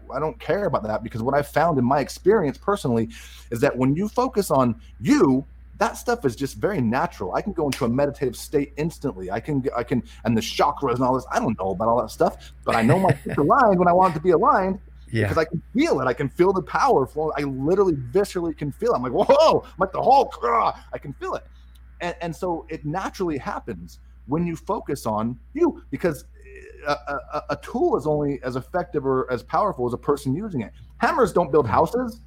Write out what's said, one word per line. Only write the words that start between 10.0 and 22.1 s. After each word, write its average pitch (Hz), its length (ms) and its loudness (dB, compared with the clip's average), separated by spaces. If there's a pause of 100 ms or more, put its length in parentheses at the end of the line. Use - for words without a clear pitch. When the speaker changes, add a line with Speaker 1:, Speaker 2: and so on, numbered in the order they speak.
Speaker 1:
and 117 100 2
the 110 60 2
chakras 143 540 0
and 127 80 0
all 127 120 2
this, 123 160 -4
I - 80 0
don't 156 200 0
know 95 120 -4
about 98 160 -2
all 117 140 4
that 110 100 -10
stuff, - 400 -2 (140)
but 117 100 2
I 117 60 2
know 143 180 4
my 185 200 0
Speaker 2:
<laughs> - 40 -20
Speaker 1:
shit's - 140 -6
aligned 196 420 4
when 180 80 4
I 170 60 6
want 185 200 6
it 151 40 -6
to 151 60 -6
be 185 80 4
aligned. 196 480 2 (320)
Speaker 2:
Yeah. 110 120 0
Speaker 1:
Because 101 160 0
I 160 60 2
can - 180 -6 (100)
feel 262 280 2
it. 127 40 -2
I 127 80 2
can 139 160 -2
feel 185 240 4
the 185 80 -2
power 170 460 2
flow. 156 280 -4
I 143 80 -2
literally 156 520 2
viscerally 165 600 -2
can 147 160 -6
feel 233 220 -2
it. - 40 0
I'm 123 40 -6
like, 123 100 -4
"Whoa," 214 540 4
I'm - 140 -20
like 190 120 -2
the 139 120 -4
Hulk. 262 400 4
Ah, 226 500 -2
I 127 60 -10
can - 140 -12
feel 370 200 -8
it. - 100 -8 (560)
And, 170 220 -6